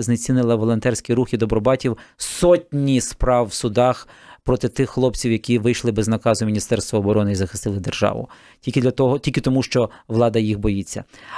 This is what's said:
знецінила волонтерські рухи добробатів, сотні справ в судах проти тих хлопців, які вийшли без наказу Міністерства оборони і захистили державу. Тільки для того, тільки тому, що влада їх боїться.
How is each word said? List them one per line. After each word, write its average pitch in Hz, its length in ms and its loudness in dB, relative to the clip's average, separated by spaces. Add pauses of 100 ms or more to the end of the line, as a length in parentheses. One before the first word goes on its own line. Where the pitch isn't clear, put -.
знецінила 120 540 0
волонтерські 113 580 0
рухи 123 240 0
добробатів, 113 600 0 (200)
сотні 143 840 2
справ 123 460 0
в 101 60 -12
судах 123 540 0 (360)
проти 123 260 0
тих 135 200 -2
хлопців, 123 420 0
які 117 260 0
вийшли 117 340 0
без 101 160 0
наказу 110 380 0
Міністерства 107 540 -2
оборони 101 320 2
і 98 40 -2
захистили 98 440 -4
державу. 98 500 -2 (300)
Тільки 127 220 -2
для 123 100 2
того, 135 280 0
тільки - 220 -4
тому, 131 220 2
що 117 260 0 (180)
влада 113 320 2
їх 107 200 0
боїться. 101 440 -4 (340)